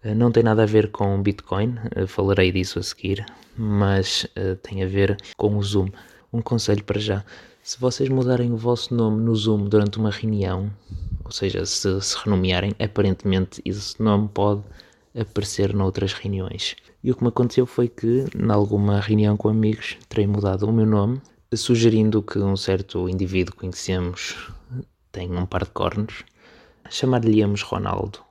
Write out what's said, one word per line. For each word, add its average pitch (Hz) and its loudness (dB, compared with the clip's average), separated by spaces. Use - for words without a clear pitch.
Eh, 107 -2
não 117 4
tem 113 6
nada 110 6
a - 6
ver 107 4
com 98 0
Bitcoin, 101 -2
eh, 95 -2
falarei 95 2
disso 92 -2
a 101 -6
seguir, 98 -6
mas, 101 2
eh, 92 -2
tem 95 -8
a 95 -2
ver 98 2
com 104 0
o 101 0
Zoom. 101 0
Um 117 -4
conselho 104 -2
para 104 -4
já: 104 -2
se - -12
vocês 127 0
mudarem 123 0
o 113 -2
vosso 120 -2
nome 110 2
no 113 2
Zoom 107 0
durante 101 2
uma 110 0
reunião, 101 -2
ou - -12
seja, 92 -2
se 98 -2
se - -4
renomearem, 95 2
aparentemente 95 0
esse 101 -6
nome 107 2
pode 101 0
aparecer 101 -2
noutras 98 0
reuniões. 95 -6
E 127 0
o 123 2
que - -4
me 120 4
aconteceu 123 2
foi 123 0
que, 120 0
em 113 0
alguma 104 2
reunião 104 2
com 107 0
amigos, 110 0
terei 104 0
mudado 101 0
o 107 0
meu 113 4
nome, 110 2
sugerindo 110 4
que 101 -6
um 98 2
certo 95 -2
indivíduo 92 -2
que - -20
conhecemos 90 -6
tem 90 -8
um 90 -2
par 95 -4
de - -10
cornos, 98 -4
chamar-lhe-íamos 110 2
Ronaldo. 101 -6